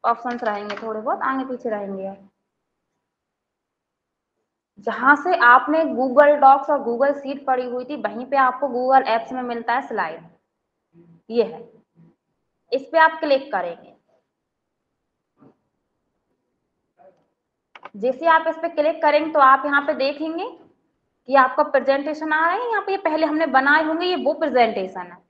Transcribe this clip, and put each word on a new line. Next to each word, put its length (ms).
options 400
रहेंगे, 320
थोड़े 240
बहुत 220
आगे 240
पीछे 240
रहेंगे। 440
जहां 380
से 280
आपने 420
Google 540
Docs 300
और 100
Google 360
Sheet 300
पड़ी 180
हुई 200
थी, 140
वहीं 280
पे 120
आपको 300
Google 400
Apps 240
में 120
मिलता 300
है 140
स्लाइड, 320
ये 140
है, 180
इस 200
पे 60
आप 220
click 320
करेंगे। 380
जैसे 320
आप 200
इस 80
पे 140
click 320
करेंगे 300
तो 80
आप 260
यहाँ 160
पे 120
देखेंगे 500
कि 80
आपका 280
presentation 680
आ 140
रहा 80
है, 160
यहाँ 120
पे 100
ये 80
पहले 260
हमने 220
बनाए 360
होंगे, 220
ये 100
वो 180
प्रेजेंटेशन 680
है। 280